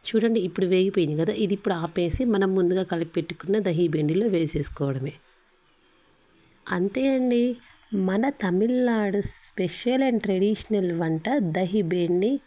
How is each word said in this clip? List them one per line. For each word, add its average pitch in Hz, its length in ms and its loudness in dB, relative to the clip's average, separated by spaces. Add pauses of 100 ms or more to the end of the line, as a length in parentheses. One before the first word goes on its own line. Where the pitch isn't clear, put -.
చూడండి, 220 440 2
ఇప్పుడు 185 180 -2
వేగిపోయింది 185 560 2
కదా, 208 100 0 (120)
ఇది 190 140 0
ఇప్పుడు 196 160 -2 (100)
ఆపేసి 175 400 -2 (100)
మనం 196 240 2
ముందుగా 185 340 2
కలిపి 165 240 -4
పెట్టుకున్న 180 420 -4 (100)
దహీ 170 260 2
బెండిలో 156 400 0
వేసేసుకోవడమే. 143 800 -4 (1500)
అంతే 196 380 -2 (100)
అండి, 247 280 2 (680)
మన 208 120 0 (200)
తమిళనాడు 214 760 0
special 202 920 -4
and 226 180 0
ట్రెడిషనల్ 196 760 0
వంట 160 260 -2 (300)
దహీ 190 260 0 (100)
బెండి 180 400 2 (140)